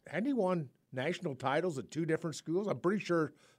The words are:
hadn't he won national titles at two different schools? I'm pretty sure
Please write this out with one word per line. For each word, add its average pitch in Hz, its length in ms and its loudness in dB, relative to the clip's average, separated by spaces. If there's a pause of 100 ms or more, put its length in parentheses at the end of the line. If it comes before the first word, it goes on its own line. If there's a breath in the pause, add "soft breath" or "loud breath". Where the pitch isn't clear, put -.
hadn't 196 220 -2
he 285 60 2
won 185 340 2 (240)
national 143 440 -2
titles 139 420 0
at 117 120 -6
two 165 160 -2
different 160 300 0
schools? 185 320 -2
I'm 151 120 0
pretty 180 240 2
sure 165 280 2 (280 soft breath)